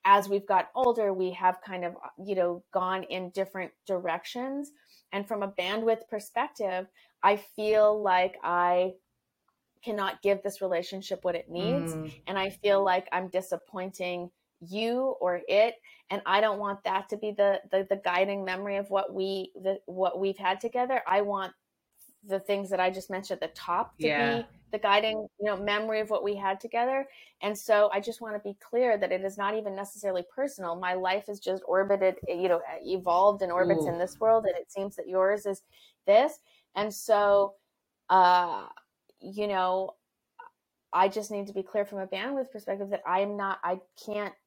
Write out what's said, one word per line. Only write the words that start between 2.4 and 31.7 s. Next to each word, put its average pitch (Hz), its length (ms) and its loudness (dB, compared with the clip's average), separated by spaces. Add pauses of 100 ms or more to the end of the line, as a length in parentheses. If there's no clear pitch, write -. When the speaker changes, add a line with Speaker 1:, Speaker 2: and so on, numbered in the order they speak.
Speaker 1:
gone 185 320 -2
in 185 260 -8
different 190 420 -6 (160)
directions. 240 840 -6 (400)
And 202 160 -6
from 208 160 -4
a 196 80 -4
bandwidth 220 580 -2
perspective, 202 800 -6 (380)
I 202 120 6
feel 214 640 2
like 185 440 2
I 180 480 2 (920)
cannot 202 380 -4
give 196 200 2
this 196 180 -6
relationship 185 640 -4
what 175 100 0
it 170 160 -8
needs. 170 440 -2
Speaker 2:
Mm. 156 180 -10 (160)
Speaker 1:
And 196 100 -4
I 190 120 -2
feel 196 340 2
like 185 260 2
I'm 185 180 -4
disappointing 180 1040 -6 (300)
you 226 600 -2
or 180 280 0
it. 214 260 4 (360)
And 202 140 -4
I 196 160 4
don't 208 200 2
want 202 240 -6
that 190 240 -2
to 208 80 -6
be 214 160 -6
the, 202 280 2 (120)
the, 190 180 0
the 196 140 0
guiding 190 400 0
memory 196 320 -4
of 202 140 -4
what 196 220 0
we, 190 380 -4 (100)
the, 190 260 -2
what 185 340 0
we've 196 180 -2
had 196 220 -2
together. 247 440 -2
I 190 180 4
want 196 300 -4 (760)
the 190 120 -2
things 196 300 -2
that 185 100 0
I 185 100 4
just 190 200 -10
mentioned 190 320 -6
at 160 60 -4
the - 80 -12
top 175 420 -4
to 156 100 0
Speaker 2:
Yeah. 233 300 2
Speaker 1:
be 233 80 -6 (260)
the 214 80 -4
guiding, 214 480 2 (100)
you 202 80 -2
know, 208 100 0
memory 214 440 -2
of 214 100 -6
what 214 140 0
we 202 100 -2
had 196 240 -2
together. 254 480 -2 (340)
And 208 160 -4
so 208 360 4
I 196 80 0
just 220 200 -10
wanna 214 200 -8
be 208 140 -10
clear 233 440 0
that 185 140 0
it 185 120 -2
is 196 140 -6
not 202 160 -2
even 208 220 -6
necessarily 196 480 -4 (100)
personal. 226 400 -6
My 180 200 -2
life 185 340 -2
is 202 100 -8
just 190 300 -4
orbited, 190 580 2